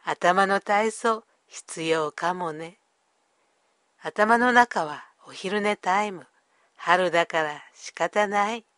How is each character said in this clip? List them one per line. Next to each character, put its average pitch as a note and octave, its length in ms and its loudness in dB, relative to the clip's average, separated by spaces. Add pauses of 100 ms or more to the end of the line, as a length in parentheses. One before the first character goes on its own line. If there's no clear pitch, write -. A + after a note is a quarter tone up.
頭 F3+ 420 2
の G3 140 0
体 G#3+ 300 0
操 A3 340 -2 (220)
必 - 360 -14
要 D#3+ 300 0
か F3 220 -4
も F3+ 180 -6
ね。 E3 260 -14 (1200)
頭 G#3+ 360 2
の B3 140 2
中 A#3+ 320 4
は D3 200 -12 (220)
お - 60 -20
昼 G3 280 -4
寝 G#3 160 -2
タ G3 280 0
イ G#3 80 -8
ム。 E3+ 140 -16 (500)
春 F3+ 340 2
だ E3+ 160 2
か D#3+ 160 -2
ら D3 200 -6 (120)
仕 - 200 -18
方 G#3 320 0
な G3+ 280 0
い。 A3+ 100 -14 (140)